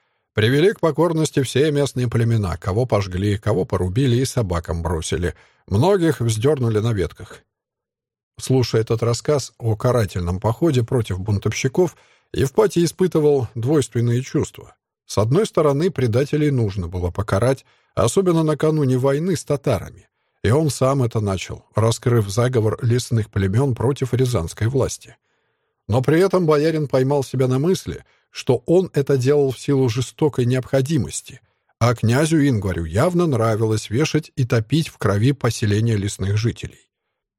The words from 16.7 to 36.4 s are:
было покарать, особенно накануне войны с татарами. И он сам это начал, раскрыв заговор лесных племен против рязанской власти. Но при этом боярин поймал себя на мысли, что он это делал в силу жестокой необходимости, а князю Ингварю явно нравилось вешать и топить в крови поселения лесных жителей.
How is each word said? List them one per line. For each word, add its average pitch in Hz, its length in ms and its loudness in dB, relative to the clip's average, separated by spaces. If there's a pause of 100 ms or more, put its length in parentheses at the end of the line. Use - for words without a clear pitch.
было 90 220 -4
покарать, 101 540 -2 (300)
особенно 165 480 2
накануне 151 560 0
войны 143 380 0
с - 80 -10
татарами. - 640 -4 (340)
И 101 80 2
он 147 200 2
сам 131 340 0
это 117 160 -2
начал, 98 460 -6 (100)
раскрыв 113 520 2
заговор 113 540 0
лесных 117 480 0
племен 110 440 0
против 131 400 -2
рязанской 113 520 -2
власти. - 500 -4 (720)
Но 120 160 0
при 156 180 4
этом 185 260 2
боярин 151 420 2
поймал 135 340 2
себя 131 240 -2
на 127 140 0
мысли, 170 440 -2 (260)
что - 360 -2
он 180 280 2
это 139 220 0
делал 135 360 2
в - 80 -12
силу 131 280 0
жестокой 127 580 -2
необходимости, 131 960 -2 (380)
а 120 160 2
князю 147 440 2 (100)
Ингварю 95 360 -2
явно 170 420 0
нравилось 110 640 0
вешать 151 460 -2
и 123 100 0
топить 131 420 0
в - 80 -18
крови 107 360 2
поселения 110 640 0
лесных 101 420 -2
жителей. - 500 -6 (500)